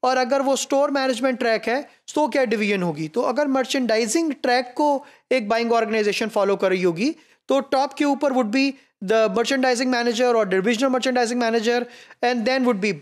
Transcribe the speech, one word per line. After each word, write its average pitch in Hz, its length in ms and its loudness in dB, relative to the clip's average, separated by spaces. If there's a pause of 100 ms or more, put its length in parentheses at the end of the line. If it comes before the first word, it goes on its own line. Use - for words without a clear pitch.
और 254 140 2
अगर 254 240 0
वो 269 140 2
स्टोर 277 360 0
मैनेजमेंट 262 480 -2
ट्रैक 226 240 0
है 254 260 -4 (260)
तो 294 120 2
क्या 262 180 0
डिवीजन 208 380 0
होगी। 160 240 -4
तो 190 140 -4
अगर 269 260 0
मर्चेंडाइजिंग 262 840 0
ट्रैक 254 440 -2
को 285 280 0 (260)
एक 240 180 0
बाइंग 233 240 0
ऑर्गेनाइजेशन 220 540 0
फॉलो 202 280 0
कर 190 140 0
रही 185 140 0
होगी 185 320 0 (320)
तो 269 120 2
टॉप 269 340 -2
के 302 120 0
ऊपर 277 280 0
would 247 180 0
be 269 200 0 (340)
the 220 240 2
merchandising 254 640 0
manager 240 420 0
or 220 100 2
divisional 208 440 0
merchandising 247 520 0
manager, 233 440 0 (380)
and 240 240 0
then 262 200 0
would 214 140 0
be 202 200 0